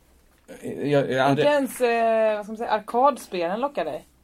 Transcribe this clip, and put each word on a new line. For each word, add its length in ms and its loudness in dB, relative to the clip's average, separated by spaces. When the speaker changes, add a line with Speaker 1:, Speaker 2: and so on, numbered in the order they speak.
Speaker 1:
Jag, 260 2
jag 120 0
hade 200 4
Speaker 2:
Inte 100 4
ens, 280 -2
eh, 560 2
vad 80 -8
ska 80 -12
man 40 -12
säga, 140 -6
arkadspelen 920 0
lockar 240 -4
dig. 220 -10